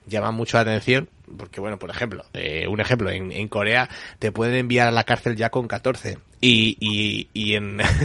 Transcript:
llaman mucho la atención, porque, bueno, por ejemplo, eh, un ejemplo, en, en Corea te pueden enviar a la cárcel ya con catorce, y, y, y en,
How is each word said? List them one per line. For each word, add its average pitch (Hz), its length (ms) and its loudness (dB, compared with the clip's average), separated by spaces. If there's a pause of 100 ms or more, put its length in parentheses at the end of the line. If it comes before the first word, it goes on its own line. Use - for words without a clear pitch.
llaman 110 280 -2
mucho 113 240 -2
la 113 40 6
atención, 110 460 0 (300)
porque, 95 220 -14
bueno, 104 180 -8
por 90 120 -12
ejemplo, 101 340 -8 (100)
eh, 80 340 -4
un 104 120 -2
ejemplo, 110 300 0
en, 92 220 -6
en 107 160 -6
Corea 113 400 0 (300)
te 107 140 -2
pueden 117 240 0
enviar 120 320 4
a - 20 2
la 113 140 4
cárcel 117 320 0
ya 110 140 0
con 120 180 -2
catorce, 110 500 -4 (240)
y, 113 380 6
y, 104 540 -2
y 104 200 -2
en, 101 240 -4 (260)